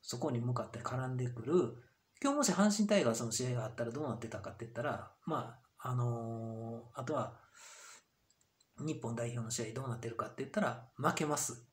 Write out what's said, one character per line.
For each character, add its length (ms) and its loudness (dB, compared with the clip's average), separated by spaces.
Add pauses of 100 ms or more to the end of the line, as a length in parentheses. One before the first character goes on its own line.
そ 160 -6
こ 140 0
に 80 2
向 140 0
か 100 0
っ 80 -8
て 80 -6
絡 280 -2
ん 100 -2
で 120 0
く 120 -8
る。 340 4 (460)
今 100 4
日 60 2
も 60 4
し 80 4
阪 240 8
神 120 4
タ 100 6
イ 60 6
ガ 80 6
ー 40 4
ス 60 -2
の 100 -2
試 160 0
合 40 2
が 140 0
あ 40 -4
っ 60 -12
た 100 0
ら 60 -2
ど 100 -2
う 60 -2
な 80 0
っ 40 -6
て 80 -6
た 120 -6
か 120 -8
っ 60 -12
て 80 -6
言 40 -10
っ 40 -18
た 80 -4
ら、 320 -4 (120)
ま 320 -2 (200)
あ、 120 -6
あ 60 0
の 880 -2 (120)
ー、 40 -8
あ 40 -4
と 100 -2
は、 260 -2 (1400)
日 220 -4
本 140 -4
代 120 -2
表 160 -4
の 80 -6
試 200 -4
合 20 -10
ど 120 -4
う 40 -4
な 60 -2
っ 40 -8
て 100 -6
る 60 -10
か 120 -2
っ 20 -8
て 100 -16
言 80 -4
っ 40 -14
た 100 2
ら、 340 -2
負 200 4
け 100 2
ま 120 2
す。 360 -4